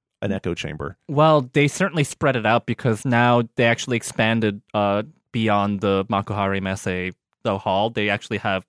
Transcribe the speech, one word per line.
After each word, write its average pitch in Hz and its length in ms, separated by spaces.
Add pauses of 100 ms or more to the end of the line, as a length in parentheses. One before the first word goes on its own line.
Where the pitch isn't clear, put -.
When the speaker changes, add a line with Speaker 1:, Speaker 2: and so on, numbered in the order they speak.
(200)
Speaker 1:
an 104 100
echo 92 240
chamber. 73 420 (120)
Speaker 2:
Well, 147 440
they 147 140
certainly 170 380
spread 135 320
it 107 100
out 113 180
because 113 400
now 120 380 (140)
they 120 80
actually 117 320
expanded, 110 640 (100)
uh, 101 300 (300)
beyond 104 480
the 98 240
Makuhari 98 580
Messe, 92 500 (300)
the 98 160
hall. 101 320
They 104 180
actually 101 300
have, 95 300